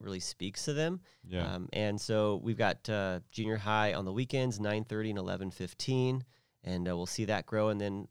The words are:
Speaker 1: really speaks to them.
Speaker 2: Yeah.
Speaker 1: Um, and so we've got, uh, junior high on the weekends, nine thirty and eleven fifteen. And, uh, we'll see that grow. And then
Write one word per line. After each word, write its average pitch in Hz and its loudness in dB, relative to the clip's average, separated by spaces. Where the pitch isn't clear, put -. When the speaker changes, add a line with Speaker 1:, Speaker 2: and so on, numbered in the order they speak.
Speaker 1:
really 98 -6
speaks - -6
to 151 0
them. 165 0
Speaker 2:
Yeah. 90 -2
Speaker 1:
Um, 92 -4
and 104 0
so 107 2
we've 110 0
got, 104 2
uh, 95 0
junior 110 0
high 107 4
on 95 -2
the 92 -2
weekends, 127 0
nine 104 0
thirty 107 -2
and 101 -2
eleven 92 -2
fifteen. 127 0
And, 90 -2
uh, 87 0
we'll 90 -2
see - -4
that 101 2
grow. 107 2
And 104 0
then 101 -2